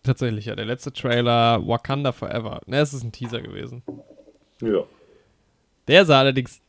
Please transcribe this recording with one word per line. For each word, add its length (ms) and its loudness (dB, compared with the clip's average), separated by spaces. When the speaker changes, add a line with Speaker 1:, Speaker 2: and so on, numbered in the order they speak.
Speaker 1:
tatsächlich, 420 -2
ja, 100 -8
der 100 -6
letzte 280 -6
Trailer, 760 2
Wakanda 440 -2
Forever. 560 -8
Ne, 120 -2
es 140 2
ist 100 -10
ein 80 -8
Teaser 300 -8
gewesen. 400 -12
Speaker 2:
Ja. 220 0
Speaker 1:
Der 180 8
sah 140 6
allerdings 500 0